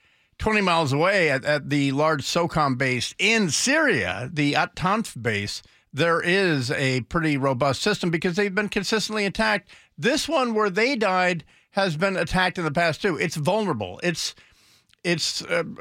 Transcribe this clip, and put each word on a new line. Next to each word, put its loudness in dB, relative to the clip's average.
twenty 2
miles 2
away 4
at, 0
at 0
the 2
large 0
socom 0
base -2
in 2
Syria, 0
the 0
At 0
Tanf -2
base, -4
there 2
is 2
a 0
pretty 0
robust 0
system 0
because -2
they've 0
been -2
consistently -2
attacked. 0
This 0
one 0
where 2
they 0
died 2
has 0
been 0
attacked 0
in -2
the -2
past 0
too. 0
It's -2
vulnerable. -2
It's, -4
it's, -2
uh, -2